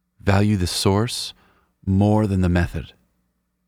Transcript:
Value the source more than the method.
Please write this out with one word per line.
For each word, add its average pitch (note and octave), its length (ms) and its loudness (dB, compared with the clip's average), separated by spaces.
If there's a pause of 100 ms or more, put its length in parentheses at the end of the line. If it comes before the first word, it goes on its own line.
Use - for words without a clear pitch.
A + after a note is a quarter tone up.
(220)
Value G#2 340 2
the F2+ 100 -2
source - 680 -2 (520)
more G#2 400 2
than F#2+ 140 -2
the F#2 80 0
method. F2 460 -2 (760)